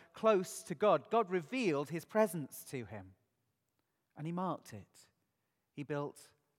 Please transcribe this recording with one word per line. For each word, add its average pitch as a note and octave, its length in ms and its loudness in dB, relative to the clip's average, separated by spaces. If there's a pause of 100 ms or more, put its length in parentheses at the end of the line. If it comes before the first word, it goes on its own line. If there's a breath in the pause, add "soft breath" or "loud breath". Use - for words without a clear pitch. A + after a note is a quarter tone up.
(120)
close G#3 520 2
to F3 100 -10
God. E3 360 4
God G#3+ 200 2
revealed E3+ 580 0
his D#3+ 160 -6
presence G3+ 600 0
to B2+ 200 -8
him. F#2+ 300 -14 (1000)
And D3 120 -10
he E3+ 60 -6
marked F3 420 -6
it. - 340 -20 (640)
He C#3+ 120 -10
built D3 440 -8 (300)